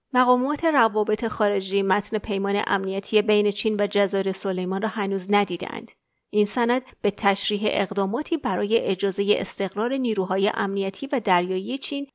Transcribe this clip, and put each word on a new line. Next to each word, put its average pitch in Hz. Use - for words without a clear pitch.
مقامات 254
روابط 220
خارجی 196
متن 202
پیمان 196
امنیتی 196
بین 208
چین 214
و 202
جزایر 196
سلیمان 185
را 220
هنوز 196
ندیدند. 202
این 208
سند 240
به 202
تشریح 202
اقداماتی 202
برای 208
اجازهٔ 196
استقرار 208
نیروهای 202
امنیتی 196
و 269
دریایی 185
چین 277